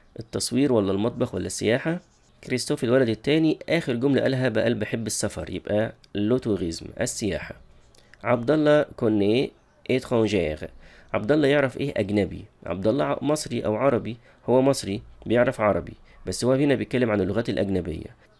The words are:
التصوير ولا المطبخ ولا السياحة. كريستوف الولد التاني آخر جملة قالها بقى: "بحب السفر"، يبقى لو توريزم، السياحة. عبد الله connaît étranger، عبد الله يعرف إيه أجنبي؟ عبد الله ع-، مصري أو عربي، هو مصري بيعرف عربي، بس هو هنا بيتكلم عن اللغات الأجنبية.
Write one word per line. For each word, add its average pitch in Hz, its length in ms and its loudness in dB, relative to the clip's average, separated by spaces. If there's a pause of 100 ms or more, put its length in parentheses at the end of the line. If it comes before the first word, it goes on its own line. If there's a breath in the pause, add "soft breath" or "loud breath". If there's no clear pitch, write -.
(200 loud breath)
التصوير 127 540 -2
ولا 101 180 4
المطبخ 117 440 -2
ولا 92 100 -4
السياحة. 123 540 -2 (440)
كريستوف 131 400 -4
الولد 123 260 4
التاني 156 480 0 (120)
آخر 156 260 0
جملة 127 260 2
قالها 127 280 0
بقى: 113 240 0
"بحب 110 340 -4
السفر"، - 420 -6
يبقى 104 440 -2 (220)
لو 104 220 0
توريزم، 92 480 -4 (160)
السياحة. - 540 -6 (680 soft breath)
عبد 120 280 0
الله 151 320 4
connaît 107 680 2 (420)
étranger، 107 760 0 (480 loud breath)
عبد 110 180 0
الله 147 160 4
يعرف 139 300 2
إيه - 200 -4
أجنبي؟ 95 480 0 (200)
عبد 95 220 -4
الله 143 180 2
ع-، - 160 -2
مصري 139 440 -2
أو 107 100 0
عربي، 117 420 0 (280 soft breath)
هو 123 160 4
مصري 131 400 0 (240)
بيعرف 120 360 2
عربي، 101 320 0 (320 soft breath)
بس 92 200 -4
هو 127 60 4
هنا 139 240 2
بيتكلم 110 360 0
عن 104 100 2
اللغات 98 280 -2
الأجنبية. 90 720 -4 (180)